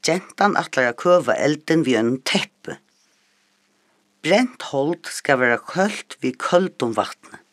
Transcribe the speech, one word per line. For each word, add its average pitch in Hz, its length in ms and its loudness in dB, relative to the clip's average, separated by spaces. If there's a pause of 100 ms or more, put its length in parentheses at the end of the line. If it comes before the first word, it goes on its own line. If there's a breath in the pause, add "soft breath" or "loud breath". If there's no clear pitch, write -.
Gentan 185 520 0
ætlar 127 360 0
at - 80 -12
køva 175 340 4
eldin 151 520 0
við 123 120 2
einum 117 220 0
teppi. - 560 -6 (1500)
Brent 214 460 0
hold 143 380 -4
skal - 320 0
vera 120 180 2
kølt - 640 -4
við 127 220 -4
køldum 180 520 0
vatni. - 460 -6 (120)